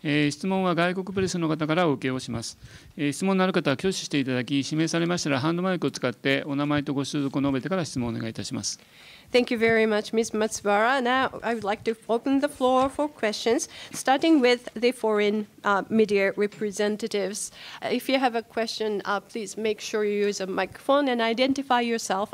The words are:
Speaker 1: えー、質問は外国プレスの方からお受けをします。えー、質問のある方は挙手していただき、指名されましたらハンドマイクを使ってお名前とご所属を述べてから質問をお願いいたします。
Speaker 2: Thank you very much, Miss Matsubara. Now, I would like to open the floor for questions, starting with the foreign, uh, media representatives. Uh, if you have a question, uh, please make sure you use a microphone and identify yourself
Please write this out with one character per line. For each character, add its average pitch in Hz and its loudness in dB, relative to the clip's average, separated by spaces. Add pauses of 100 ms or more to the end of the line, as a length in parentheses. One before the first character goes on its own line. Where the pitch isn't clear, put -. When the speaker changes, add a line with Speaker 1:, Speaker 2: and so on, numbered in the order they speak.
Speaker 1:
え 147 2
ー、 - 2
質 190 -8
問 190 0
は 180 2
外 175 2
国 185 -6
プ 196 -2
レ 185 0
ス 180 -4
の 165 0
方 156 -2
か 156 0
ら 175 4
お 143 4
受 127 -2
け 135 -2
を 131 -4
し 127 -10
ま 113 -6
す。 - -12 (380)
え 147 -2
ー、 139 -2
質 190 -4
問 190 2
の 185 4
あ 185 4
る 190 0
方 156 2
は 135 4
挙 190 -2
手 185 0
し - -8
て 147 0
い 127 0
た 131 0
だ 123 0
き、 139 -2
指 139 -2
名 160 2
さ 170 -2
れ 170 0
ま 175 0
し - -6
た 156 -2
ら 135 2
ハ 156 0
ン 170 0
ド 180 -2
マ 185 0
イ 170 -2
ク 147 -2
を 135 2
使 - -6
っ 123 0
て 139 0
お 143 -4
名 143 0
前 147 0
と 143 -4
ご 135 -2
所 147 -4
属 139 -2
を - 2
述 139 0
べ 131 -2
て 151 -8
か 190 0
ら 175 -2
質 - -8
問 120 -4
を - -
お 120 -6
願 117 -6
い 110 -6
い - -12
た 104 -8
し - -8
ま 113 -6
す。 - -6 (540)
Speaker 2:
Thank 247 4
you 240 0
very 226 4
much, 214 0
Miss 226 0
Matsubara. 214 2
Now, 254 0
I 226 -2
would 214 -8
like 208 -2
to 226 -4 (100)
open 262 0
the 285 0
floor 262 2
for 294 -2
questions, 226 0 (240)
starting 294 4
with 247 4 (100)
the 240 4
foreign, 208 2 (180)
uh, 202 4
media 202 4
representatives. 208 -2 (320)
Uh, - -4
if 247 -2
you 262 2
have 240 0
a 226 -2
question, 220 -2
uh, 196 0
please 214 -10
make 214 -2
sure 214 -4
you 208 0
use 202 -4
a 190 -4
microphone 226 0
and 240 0
identify 254 2
yourself 220 -2